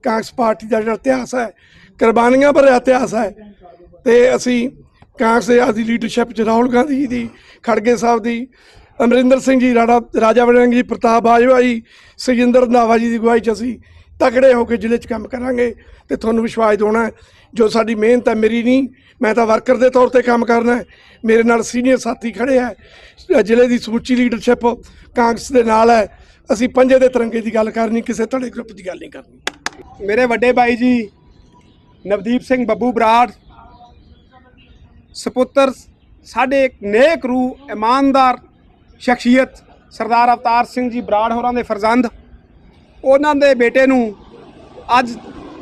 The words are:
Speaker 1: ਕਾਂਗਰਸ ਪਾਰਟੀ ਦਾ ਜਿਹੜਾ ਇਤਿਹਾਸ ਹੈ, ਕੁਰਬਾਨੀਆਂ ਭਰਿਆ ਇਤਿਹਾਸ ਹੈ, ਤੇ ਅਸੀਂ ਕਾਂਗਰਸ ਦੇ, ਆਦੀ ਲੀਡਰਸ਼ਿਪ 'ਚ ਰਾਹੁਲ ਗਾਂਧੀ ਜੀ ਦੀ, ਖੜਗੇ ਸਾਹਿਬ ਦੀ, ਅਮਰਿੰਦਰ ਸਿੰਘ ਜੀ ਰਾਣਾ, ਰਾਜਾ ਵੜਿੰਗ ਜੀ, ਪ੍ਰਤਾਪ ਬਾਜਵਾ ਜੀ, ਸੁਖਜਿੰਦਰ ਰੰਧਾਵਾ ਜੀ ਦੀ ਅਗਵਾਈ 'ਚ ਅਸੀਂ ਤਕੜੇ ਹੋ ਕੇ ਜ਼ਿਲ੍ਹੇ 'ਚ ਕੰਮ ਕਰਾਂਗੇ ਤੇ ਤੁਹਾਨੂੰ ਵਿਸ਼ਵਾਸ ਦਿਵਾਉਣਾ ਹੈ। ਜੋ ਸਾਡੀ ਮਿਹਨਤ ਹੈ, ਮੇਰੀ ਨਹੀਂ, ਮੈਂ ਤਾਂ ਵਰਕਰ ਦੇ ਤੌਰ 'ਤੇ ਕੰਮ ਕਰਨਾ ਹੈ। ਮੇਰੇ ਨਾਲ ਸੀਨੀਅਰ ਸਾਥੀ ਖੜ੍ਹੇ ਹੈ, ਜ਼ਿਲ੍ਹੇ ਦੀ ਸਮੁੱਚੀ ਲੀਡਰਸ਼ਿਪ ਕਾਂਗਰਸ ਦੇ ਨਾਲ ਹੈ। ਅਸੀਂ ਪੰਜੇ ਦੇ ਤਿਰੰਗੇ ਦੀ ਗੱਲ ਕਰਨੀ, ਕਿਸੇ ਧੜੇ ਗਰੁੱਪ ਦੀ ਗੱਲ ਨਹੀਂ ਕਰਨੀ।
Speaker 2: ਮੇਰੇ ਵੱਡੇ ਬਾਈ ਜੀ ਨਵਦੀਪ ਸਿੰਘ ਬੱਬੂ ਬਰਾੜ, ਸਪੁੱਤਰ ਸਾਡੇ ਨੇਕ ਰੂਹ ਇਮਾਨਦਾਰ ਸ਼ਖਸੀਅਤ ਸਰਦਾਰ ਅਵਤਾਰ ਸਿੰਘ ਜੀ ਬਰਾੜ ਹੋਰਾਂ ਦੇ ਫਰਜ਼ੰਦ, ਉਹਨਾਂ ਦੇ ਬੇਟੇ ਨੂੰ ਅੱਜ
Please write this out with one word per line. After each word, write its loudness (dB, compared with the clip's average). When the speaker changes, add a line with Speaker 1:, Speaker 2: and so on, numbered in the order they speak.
Speaker 1:
ਕਾਂਗਰਸ -4
ਪਾਰਟੀ -4
ਦਾ -2
ਜਿਹੜਾ -4
ਇਤਿਹਾਸ -4
ਹੈ, -4
ਕੁਰਬਾਨੀਆਂ 4
ਭਰਿਆ 6
ਇਤਿਹਾਸ 0
ਹੈ, -2
ਤੇ 4
ਅਸੀਂ -2
ਕਾਂਗਰਸ 0
ਦੇ, 4
ਆਦੀ 0
ਲੀਡਰਸ਼ਿਪ -4
'ਚ -6
ਰਾਹੁਲ 0
ਗਾਂਧੀ 0
ਜੀ -4
ਦੀ, -8
ਖੜਗੇ 0
ਸਾਹਿਬ -2
ਦੀ, -6
ਅਮਰਿੰਦਰ 2
ਸਿੰਘ 2
ਜੀ 0
ਰਾਣਾ, 2
ਰਾਜਾ 2
ਵੜਿੰਗ 4
ਜੀ, 2
ਪ੍ਰਤਾਪ -2
ਬਾਜਵਾ 4
ਜੀ, -2
ਸੁਖਜਿੰਦਰ 2
ਰੰਧਾਵਾ 2
ਜੀ -2
ਦੀ -4
ਅਗਵਾਈ 0
'ਚ -4
ਅਸੀਂ -8
ਤਕੜੇ 4
ਹੋ 0
ਕੇ -2
ਜ਼ਿਲ੍ਹੇ -2
'ਚ -10
ਕੰਮ -8
ਕਰਾਂਗੇ -4
ਤੇ -4
ਤੁਹਾਨੂੰ -2
ਵਿਸ਼ਵਾਸ 0
ਦਿਵਾਉਣਾ 0
ਹੈ। -8
ਜੋ 0
ਸਾਡੀ -2
ਮਿਹਨਤ 0
ਹੈ, -2
ਮੇਰੀ -2
ਨਹੀਂ, 0
ਮੈਂ 0
ਤਾਂ 0
ਵਰਕਰ 0
ਦੇ 2
ਤੌਰ 2
'ਤੇ 2
ਕੰਮ 0
ਕਰਨਾ 0
ਹੈ। -8
ਮੇਰੇ 2
ਨਾਲ 0
ਸੀਨੀਅਰ -2
ਸਾਥੀ -8
ਖੜ੍ਹੇ 0
ਹੈ, -4
ਜ਼ਿਲ੍ਹੇ 2
ਦੀ 0
ਸਮੁੱਚੀ -4
ਲੀਡਰਸ਼ਿਪ -2
ਕਾਂਗਰਸ -2
ਦੇ 2
ਨਾਲ 2
ਹੈ। 2
ਅਸੀਂ -2
ਪੰਜੇ 2
ਦੇ 4
ਤਿਰੰਗੇ -4
ਦੀ -8
ਗੱਲ 0
ਕਰਨੀ, -4
ਕਿਸੇ -6
ਧੜੇ -6
ਗਰੁੱਪ -14
ਦੀ -20
ਗੱਲ -10
ਨਹੀਂ -18
ਕਰਨੀ। -16
Speaker 2:
ਮੇਰੇ 0
ਵੱਡੇ 0
ਬਾਈ 2
ਜੀ -2
ਨਵਦੀਪ -4
ਸਿੰਘ -2
ਬੱਬੂ -2
ਬਰਾੜ, 2
ਸਪੁੱਤਰ -2
ਸਾਡੇ 0
ਨੇਕ 2
ਰੂਹ -6
ਇਮਾਨਦਾਰ 0
ਸ਼ਖਸੀਅਤ 0
ਸਰਦਾਰ 0
ਅਵਤਾਰ -2
ਸਿੰਘ -6
ਜੀ -8
ਬਰਾੜ -2
ਹੋਰਾਂ -4
ਦੇ -4
ਫਰਜ਼ੰਦ, -2
ਉਹਨਾਂ 2
ਦੇ 2
ਬੇਟੇ 2
ਨੂੰ 0
ਅੱਜ -4